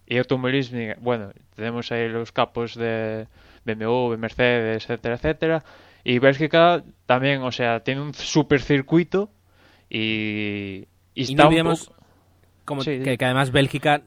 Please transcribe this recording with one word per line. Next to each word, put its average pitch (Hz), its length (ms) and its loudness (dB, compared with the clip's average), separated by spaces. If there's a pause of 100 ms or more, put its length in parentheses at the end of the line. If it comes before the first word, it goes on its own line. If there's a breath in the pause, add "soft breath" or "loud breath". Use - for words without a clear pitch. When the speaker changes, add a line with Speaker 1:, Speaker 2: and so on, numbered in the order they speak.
Speaker 1:
Y 120 140 -2
automovilística, 127 840 -2
bueno, 117 300 -4 (240)
tenemos 117 380 -6
ahí 117 160 -2
los 113 240 -6
capos 120 420 -2
de 110 540 -4 (360 soft breath)
B 113 100 -4
M 110 100 -8
W, 117 340 0
Mercedes, 113 640 0
etcétera, 120 320 -4
etcétera. 160 500 -2 (380 soft breath)
Y 123 160 2
Bélgica 151 640 4 (240)
también, 135 360 2
o 127 100 -4
sea, 117 320 -2
tiene 135 160 -2
un 143 140 -8
supercircuito 156 1160 0 (580 soft breath)
y, 107 1000 -4 (260)
y - 60 -8
Speaker 2:
Y - 20 -2
Speaker 1:
está 127 120 -4
Speaker 2:
no 147 80 6
Speaker 1:
un 143 40 10
Speaker 2:
olvidemos 165 400 2
Speaker 1:
poco - 140 -20 (640)
Speaker 2:
como 139 180 -6
Speaker 1:
Sí, 139 160 -4
Speaker 2:
que, 135 140 -2
Speaker 1:
sí. 123 60 -2
Speaker 2:
que 135 60 -2
además 127 260 0
Bélgica 143 560 2